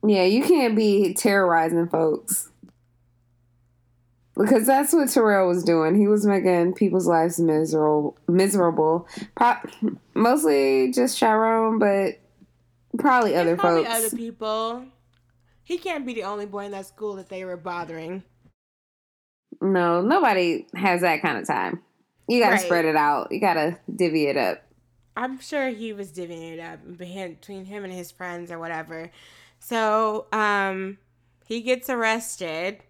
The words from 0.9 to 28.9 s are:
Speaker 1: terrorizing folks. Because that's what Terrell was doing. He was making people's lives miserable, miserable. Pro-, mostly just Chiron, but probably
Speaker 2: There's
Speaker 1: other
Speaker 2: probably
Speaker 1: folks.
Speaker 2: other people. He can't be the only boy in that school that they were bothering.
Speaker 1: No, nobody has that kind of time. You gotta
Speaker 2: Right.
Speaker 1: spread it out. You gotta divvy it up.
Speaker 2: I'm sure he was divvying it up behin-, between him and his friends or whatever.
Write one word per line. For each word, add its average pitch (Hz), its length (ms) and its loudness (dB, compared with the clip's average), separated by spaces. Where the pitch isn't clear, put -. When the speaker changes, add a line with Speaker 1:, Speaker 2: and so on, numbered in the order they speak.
Speaker 1:
terrorizing 170 760 2
folks. - 600 -2
Because 220 300 4
that's 269 280 4
what 285 160 4
Terrell 202 380 4
was 175 160 0
doing. 165 320 4
He 208 100 6
was 208 180 2
making 185 500 2
people's 185 340 0
lives 165 320 2
miserable, 156 760 2
miserable. 175 800 2
Pro-, 240 220 2
mostly 269 800 2
just 254 260 0
Chiron, 220 600 2
but 196 400 0
probably 247 340 2
Speaker 2:
There's 170 100 2
Speaker 1:
other 170 140 2
Speaker 2:
probably 170 280 2
Speaker 1:
folks. 226 220 -2
Speaker 2:
other 220 100 -6
people. 226 680 -8
He 349 120 -8
can't 330 300 -8
be 247 80 -8
the 220 80 -8
only 208 240 -8
boy 202 200 -10
in 202 40 -12
that 196 160 -12
school 208 300 -10
that 185 120 -16
they 185 160 -12
were 180 140 -10
bothering. 170 640 -10
Speaker 1:
No, 175 380 2
nobody 208 720 0
has 180 280 0
that 165 180 0
kind 147 160 -2
of 104 100 -8
time. 101 360 -4
You 240 140 0
gotta 233 120 4
Speaker 2:
Right. 190 120 0
Speaker 1:
spread 170 220 0
it 156 100 0
out. 147 340 0
You - 100 -6
gotta 165 380 0
divvy 160 320 0
it 135 120 0
up. 101 240 -2
Speaker 2:
I'm 262 220 -8
sure 269 300 -6
he 226 240 -8
was 196 200 -12
divvying 165 420 -12
it 160 60 -14
up 165 360 -18
behin-, 180 380 -12
between 190 320 -18
him 202 180 -12
and 185 80 -12
his 175 180 -14
friends 175 400 -12
or 170 80 -12
whatever. 165 520 -10